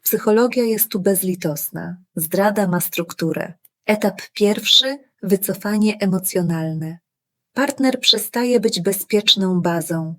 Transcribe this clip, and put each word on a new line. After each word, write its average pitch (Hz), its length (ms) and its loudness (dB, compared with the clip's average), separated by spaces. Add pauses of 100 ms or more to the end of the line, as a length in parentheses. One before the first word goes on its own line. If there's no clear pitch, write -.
Psychologia 233 600 2
jest 220 260 0
tu 202 100 -4
bezlitosna. 180 960 -2 (180)
Zdrada 196 520 0
ma 175 120 0
strukturę. - 720 -4 (320)
Etap 214 360 0 (120)
pierwszy, 262 640 2 (260)
wycofanie 208 760 0
emocjonalne. 165 1000 -2 (540)
Partner 262 460 0
przestaje 240 600 2
być 220 220 0
bezpieczną 190 800 0
bazą. 165 580 -2